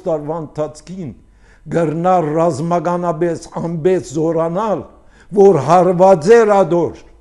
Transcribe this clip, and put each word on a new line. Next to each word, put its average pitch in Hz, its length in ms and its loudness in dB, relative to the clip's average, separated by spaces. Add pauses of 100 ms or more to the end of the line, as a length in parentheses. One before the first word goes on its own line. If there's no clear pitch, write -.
տարվա 156 400 -6
ընթացքին 151 680 -12 (540)
գրնա 165 560 -2
ռազմականապես 165 1200 -4 (120)
անպես 170 540 -4
զորանալ, 165 720 -4 (500)
որ 196 340 6
հարված 180 720 4
էր 214 180 4
ադոր։ 170 460 0 (200)